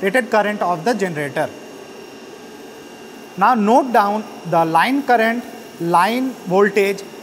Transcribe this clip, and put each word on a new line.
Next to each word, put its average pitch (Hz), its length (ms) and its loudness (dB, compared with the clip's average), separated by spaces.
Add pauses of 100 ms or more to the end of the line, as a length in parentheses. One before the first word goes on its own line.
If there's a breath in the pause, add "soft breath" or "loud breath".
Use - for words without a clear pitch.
rated 220 300 0
current 208 300 0
of 175 240 -2
the 240 100 0
generator. 156 540 -4 (1900)
Now 208 180 4
note 240 380 4
down 214 320 2 (260)
the 165 140 4
line 196 400 2
current, 226 400 2 (360)
line 196 500 2 (240)
voltage, 202 480 2 (200)